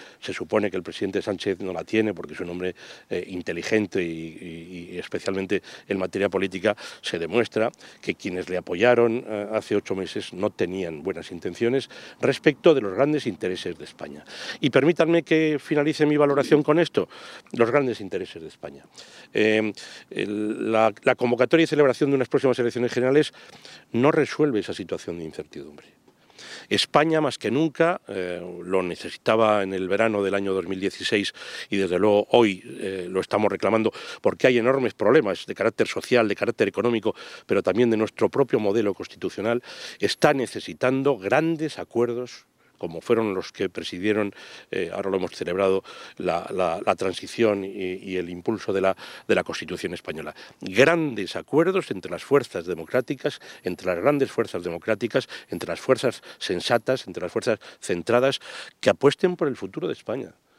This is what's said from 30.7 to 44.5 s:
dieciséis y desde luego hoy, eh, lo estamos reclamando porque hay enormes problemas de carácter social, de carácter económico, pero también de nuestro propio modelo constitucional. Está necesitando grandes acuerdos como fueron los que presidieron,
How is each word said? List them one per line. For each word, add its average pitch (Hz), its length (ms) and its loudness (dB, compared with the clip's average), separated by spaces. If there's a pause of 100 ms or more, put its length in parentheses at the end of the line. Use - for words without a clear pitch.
dieciséis 98 520 -2 (380)
y 101 60 -2
desde 90 220 2
luego 104 320 4
hoy, 104 340 4
eh, 95 440 -8
lo 92 120 -2
estamos 101 300 2
reclamando 104 420 2 (280)
porque - 280 2
hay 123 100 4
enormes 123 360 2
problemas 104 520 4
de 104 80 -6
carácter 107 320 0
social, 117 420 2
de 101 80 0
carácter 104 320 0
económico, 110 460 0 (320)
pero 98 160 2
también 113 280 4
de 110 60 2
nuestro 110 320 0
propio 131 300 2
modelo 104 360 0
constitucional. 101 680 -4 (380)
Está 147 340 2
necesitando 131 840 -2
grandes 151 600 -2
acuerdos 120 680 -4 (360)
como 82 180 -8
fueron 110 320 0
los 92 200 -6
que 98 160 -4
presidieron, 98 640 -2 (380)